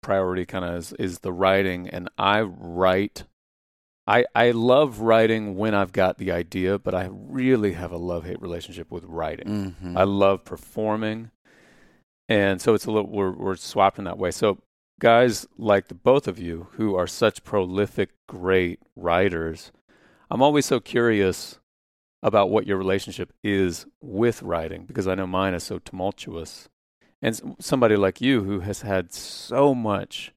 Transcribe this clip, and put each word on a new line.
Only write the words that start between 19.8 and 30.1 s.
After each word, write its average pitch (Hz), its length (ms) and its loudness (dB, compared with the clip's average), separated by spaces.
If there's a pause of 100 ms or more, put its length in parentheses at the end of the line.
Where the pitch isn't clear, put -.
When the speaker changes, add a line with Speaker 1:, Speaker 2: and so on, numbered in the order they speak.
Speaker 1:
I'm 117 100 -2
always 147 260 4
so 127 120 2
curious 107 800 0 (640)
about 101 280 4
what 104 160 0
your 101 120 -2
relationship 95 540 -4 (100)
is 95 440 0 (140)
with 110 400 -2
writing, 85 440 -6
because 95 240 -4
I - 80 0
know 95 100 -4
mine 92 260 0
is 87 120 -6
so 95 160 -8
tumultuous. - 880 -10 (540)
And 117 120 -2
s-, - 80 -12 (160)
somebody 120 380 4
like 98 240 2
you 120 240 2
who 98 160 -4
has 98 220 -8
had 95 300 -2
so - 600 0
much 104 640 -6